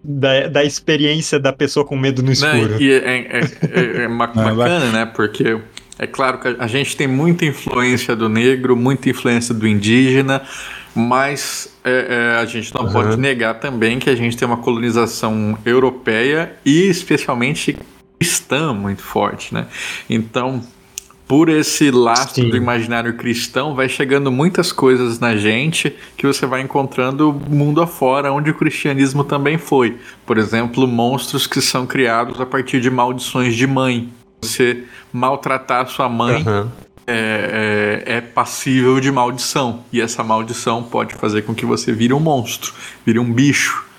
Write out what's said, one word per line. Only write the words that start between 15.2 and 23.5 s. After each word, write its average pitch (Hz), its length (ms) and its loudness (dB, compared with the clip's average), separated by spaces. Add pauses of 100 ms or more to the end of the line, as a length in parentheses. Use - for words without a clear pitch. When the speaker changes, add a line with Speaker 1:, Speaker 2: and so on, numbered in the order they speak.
Speaker 2:
europeia 127 880 2 (120)
e 160 240 6
especialmente 143 880 -2 (420)
cristã 156 540 -2
muito 101 280 -4
forte, 101 520 -4
né? 57 140 -4 (420)
Então, 120 520 -2 (680)
por 156 200 6
esse 156 440 2
lastro 123 520 4
Speaker 1:
Sim. 120 60 2
Speaker 2:
do 120 80 2
imaginário 117 560 -2
cristão, 123 600 -4